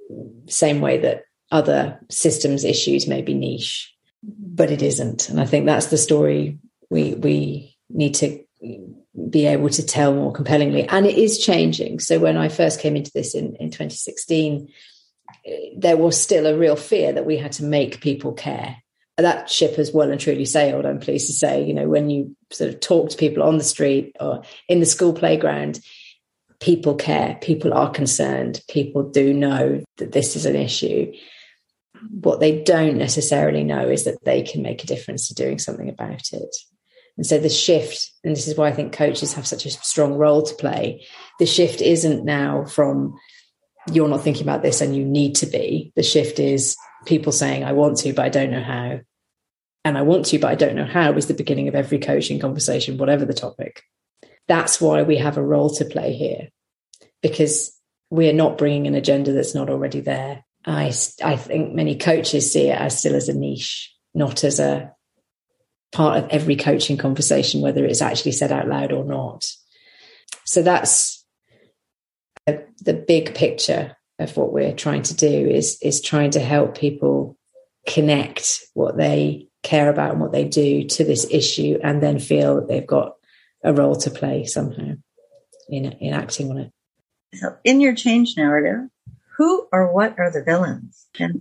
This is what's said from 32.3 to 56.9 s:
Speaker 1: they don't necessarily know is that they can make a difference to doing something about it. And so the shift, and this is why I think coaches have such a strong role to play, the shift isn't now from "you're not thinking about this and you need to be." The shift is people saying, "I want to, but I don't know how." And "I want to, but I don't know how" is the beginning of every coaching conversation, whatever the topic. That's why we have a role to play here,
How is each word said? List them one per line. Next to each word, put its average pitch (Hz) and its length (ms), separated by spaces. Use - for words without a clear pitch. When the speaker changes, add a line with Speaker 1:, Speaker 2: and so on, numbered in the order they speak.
Speaker 1:
they 156 200
don't 160 380
necessarily 147 640
know 131 260
is 69 160
that - 200
they - 180
can - 200
make - 200
a - 60
difference - 400
to - 60
doing 69 260
something - 280
about - 440
it. - 240
And 165 80
so 156 140
the 151 100
shift, - 640
and 160 100
this 147 140
is 151 80
why 151 100
I 147 60
think - 200
coaches - 420
have 135 120
such - 180
a 143 60
strong - 440
role 147 280
to 151 140
play, - 500
the 170 80
shift - 340
isn't 160 440
now 143 400
from 139 520
"you're 160 160
not 143 160
thinking 151 180
about 143 200
this 143 180
and 139 160
you 139 80
need 143 320
to - 100
be." - 480
The - 80
shift - 380
is 139 360
people 156 240
saying, 135 320
"I 135 80
want 147 280
to, 139 140
but 139 120
I 135 60
don't 135 200
know 123 140
how." 123 340
And 147 120
"I 135 60
want 156 240
to, 151 140
but 143 100
I 143 60
don't - 180
know 147 120
how" 156 260
is 147 160
the - 60
beginning 139 340
of 139 80
every 139 240
coaching 143 400
conversation, 139 580
whatever 139 260
the 139 80
topic. - 520
That's 165 320
why 151 240
we 156 140
have 143 200
a 143 60
role 147 320
to 147 80
play - 300
here, - 340